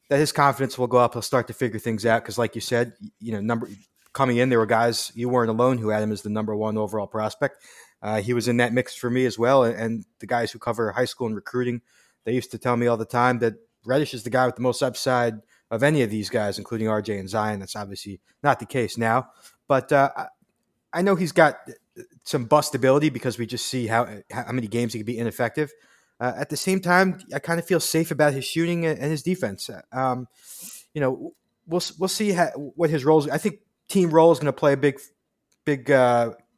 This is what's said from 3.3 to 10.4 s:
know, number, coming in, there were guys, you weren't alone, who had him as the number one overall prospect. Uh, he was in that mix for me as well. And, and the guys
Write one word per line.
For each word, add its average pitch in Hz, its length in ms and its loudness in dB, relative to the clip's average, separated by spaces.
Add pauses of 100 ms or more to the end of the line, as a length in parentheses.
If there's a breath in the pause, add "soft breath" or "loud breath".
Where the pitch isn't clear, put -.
know, 101 80 -4
number, 117 280 -2 (440)
coming 127 240 2
in, 127 120 4
there 123 80 4
were 113 80 4
guys, 113 480 0
you 120 160 -4
weren't 120 220 2
alone, 123 260 2
who 107 120 -4
had 107 120 0
him 107 100 -2
as 104 120 -6
the 107 60 -8
number 107 260 -4
one 107 220 -2
overall 104 280 -4
prospect. 110 520 -4 (440 loud breath)
Uh, 107 180 -2
he 110 140 -2
was 117 140 -2
in 120 100 2
that 120 160 2
mix 127 220 -2
for 120 160 -4
me 127 140 2
as 110 120 -2
well. 127 260 6
And, 117 120 0
and 113 300 -4 (120)
the - 80 -18
guys 120 260 -2